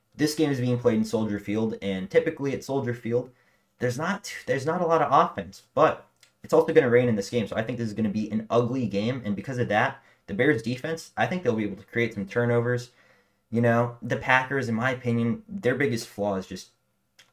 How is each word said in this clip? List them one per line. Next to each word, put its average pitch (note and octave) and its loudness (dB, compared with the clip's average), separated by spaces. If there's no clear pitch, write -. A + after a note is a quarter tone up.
this D3+ 0
game D3+ 2
is C3 -2
being B2 2
played A#2 2
in A2 4
Soldier G#2 -2
Field, G#2+ -2
and F#2+ -4
typically D#3+ 0
at - -8
Soldier A#2+ -4
Field, A#2+ -4
there's A#2+ -2
not, F#3 -4
there's C3 -2
not F3+ -2
a E3+ 0
lot D#3+ 4
of B2 0
offense, C#3+ 0
but - 2
it's - -2
also D#3+ 6
gonna D#3 6
rain A#2+ 6
in A2 2
this G2+ -4
game, A2+ -2
so - -6
I A2 -2
think A#2+ -6
this A#2 -4
is G#2 -8
gonna G#2+ 0
be G#2+ -4
an A2 -4
ugly A#2+ 0
game, A2 -2
and G#2 -2
because B2 -8
of G#2 0
that, A2 0
the G2+ -8
Bears C3+ 2
defense, D3+ -6
I A2+ 0
think F3+ -4
they'll A2+ 0
be G#2+ -2
able F#2+ -8
to - -20
create A#2 -2
some G2+ -6
turnovers. A#2+ 0
You A2+ 0
know, A#2+ 2
the B2+ -4
Packers, C3 0
in A2+ -2
my B2+ -2
opinion, A#2 -2
their G#2+ 0
biggest C3 -2
flaw G2+ -2
is F#2 -6
just - -14